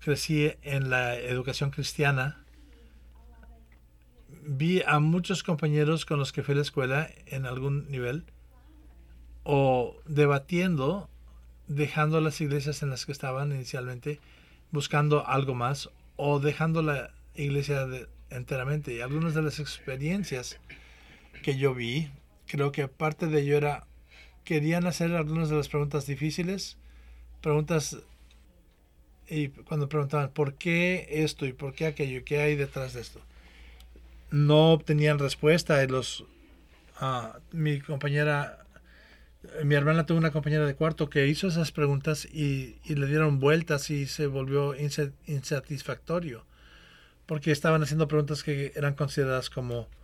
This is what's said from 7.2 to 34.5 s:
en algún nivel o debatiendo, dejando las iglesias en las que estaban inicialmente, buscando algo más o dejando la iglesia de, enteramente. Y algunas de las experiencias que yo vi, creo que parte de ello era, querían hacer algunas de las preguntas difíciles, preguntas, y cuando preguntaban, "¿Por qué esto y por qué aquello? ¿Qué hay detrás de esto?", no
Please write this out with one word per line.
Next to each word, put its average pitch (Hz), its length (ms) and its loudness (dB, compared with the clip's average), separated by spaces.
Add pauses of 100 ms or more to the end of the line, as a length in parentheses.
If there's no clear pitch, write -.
en 135 180 -6
algún 139 440 -4
nivel 131 360 -4 (1160)
o 135 520 2 (100)
debatiendo, 151 1040 2 (580)
dejando 151 520 0
las 156 220 0
iglesias 143 420 -2
en 143 60 -2
las 127 160 -6
que 143 80 -8
estaban 139 400 -4
inicialmente, 127 680 -8 (520)
buscando 147 540 2
algo 131 300 0
más 123 340 -4 (280)
o 143 240 2
dejando 160 400 0
la 143 320 -2 (200)
iglesia 143 520 -2
de, 127 240 -10 (220)
enteramente. 131 640 -4
Y 117 80 -6
algunas 151 320 -2
de 156 80 0
las 151 180 -2
experiencias 143 1000 -6 (840)
que 139 160 0
yo 135 160 2
vi, 127 380 -4 (340)
creo 143 260 -2
que 143 160 -4
parte 156 380 -4
de 156 160 2
ello 143 160 2
era, 147 300 -2 (560)
querían 165 420 0
hacer 170 280 0
algunas 160 360 0
de 151 60 2
las 143 120 0
preguntas 147 380 -2
difíciles, 156 720 -4 (640)
preguntas, 151 560 0 (1300)
y 151 200 -2
cuando 143 420 -4
preguntaban, 143 400 0
"¿Por 139 260 -2
qué 175 540 0
esto 151 380 -2
y 123 60 -6
por 135 200 -10
qué 160 140 -2
aquello? 135 360 -4
¿Qué 147 160 0
hay 151 160 2
detrás 139 380 -4
de 120 80 -8
esto?", - 180 -16 (1120)
no 151 440 8